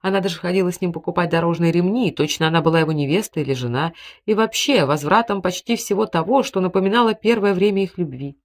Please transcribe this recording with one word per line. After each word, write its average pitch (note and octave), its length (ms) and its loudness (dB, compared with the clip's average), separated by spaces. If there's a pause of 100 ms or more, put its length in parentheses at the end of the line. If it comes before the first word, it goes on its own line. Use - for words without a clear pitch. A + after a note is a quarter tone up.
Она G3 180 0
даже F3+ 200 -4
ходила F3+ 320 0
с - 100 -8
ним F3+ 100 -2
покупать E3+ 380 -2
дорожные E3 420 2
ремни, F3+ 400 2
точно D3+ 360 -2
она D#3+ 140 2
была E3 200 4
его D#3 100 0
невеста D#3 480 -2
или C3+ 140 -2
жена, B2+ 400 -4 (320)
и G#3+ 80 0
вообще A3 500 2
возвратом D3+ 580 0
почти F3+ 360 -4
всего G#3 280 -2
того, A3 380 0
что - 160 -4
напоминало G3 540 2
первое G#3 400 0
время G3 300 2
их F#3 140 -8
любви. C#3+ 480 -8